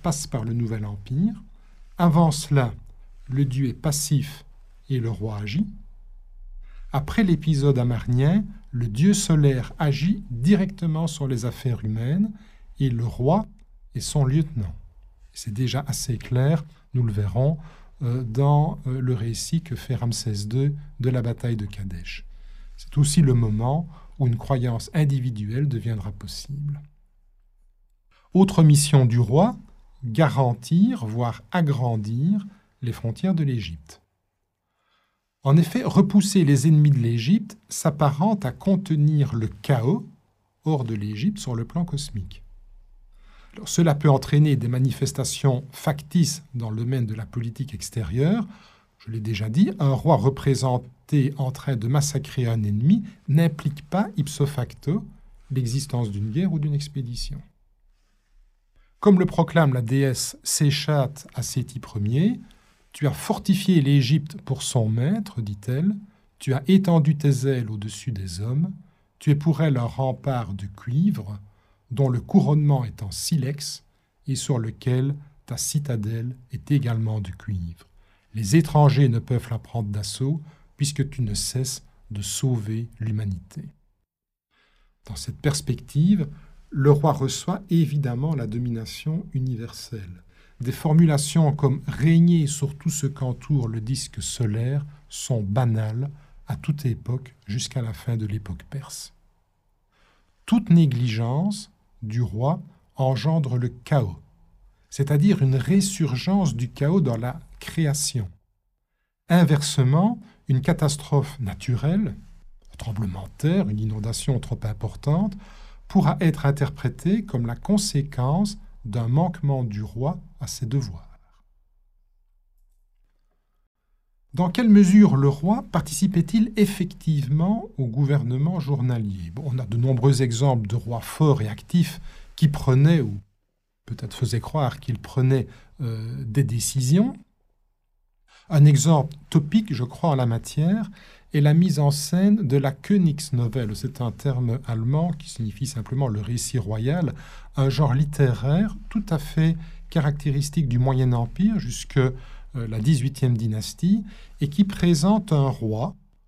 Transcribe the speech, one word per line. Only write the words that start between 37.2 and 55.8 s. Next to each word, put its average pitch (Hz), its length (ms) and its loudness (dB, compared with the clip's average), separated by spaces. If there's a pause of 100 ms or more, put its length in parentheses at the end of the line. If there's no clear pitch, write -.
s'apparente 151 760 0
à 127 60 -4
contenir 156 840 2
le 107 120 -2
chaos 131 600 -2 (580)
hors 156 180 0
de 113 120 -4
l'Égypte 107 440 -4
sur 120 160 -6
le 117 100 -4
plan 170 180 -4
cosmique. - 580 -8 (1120)
Alors, - 140 -14
cela 165 280 2
peut 151 140 2
entraîner 147 460 4
des 120 120 -2
manifestations 131 1040 -2
factices - 720 -2 (100)
dans 117 160 -6
le 110 80 -6
domaine 120 280 -2
de 107 100 -6
la 113 100 -10
politique 117 480 -8
extérieure. 117 760 -2 (520)
Je 110 120 -14
l'ai 110 80 -6
déjà 107 300 -4
dit, 190 300 4
un 139 140 2
roi 151 220 4
représenté 135 1200 0
en 127 140 -4
train 131 240 -6
de 110 120 -4
massacrer 139 580 -2
un 113 180 -2
ennemi 117 400 2 (240)
n'implique 156 600 0
pas 202 260 0
ipso 147 300 -2
facto 143 600 -6 (440)
l'existence 123 600 -2